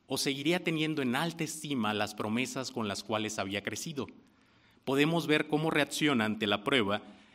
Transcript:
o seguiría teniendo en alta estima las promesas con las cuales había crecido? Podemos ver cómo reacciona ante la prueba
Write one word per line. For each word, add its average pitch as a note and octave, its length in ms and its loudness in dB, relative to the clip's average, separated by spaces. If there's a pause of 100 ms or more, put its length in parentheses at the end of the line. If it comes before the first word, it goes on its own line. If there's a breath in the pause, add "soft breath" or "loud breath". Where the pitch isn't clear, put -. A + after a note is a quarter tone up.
o C3+ 100 -4
seguiría D3 440 0
teniendo D#3 400 0
en B2 140 2
alta E3 280 -2
estima C3 500 -2
las G#2 200 -2
promesas B2 580 -4
con A2 160 -2
las F#2+ 160 -4
cuales G#2+ 340 -2
había G2 240 -2
crecido? G#2+ 460 -6 (760 soft breath)
Podemos D3 420 2
ver D3+ 220 2
cómo D#3 220 2
reacciona C#3+ 560 2
ante G#2+ 200 0
la G2+ 160 2
prueba G#2 400 2 (320 loud breath)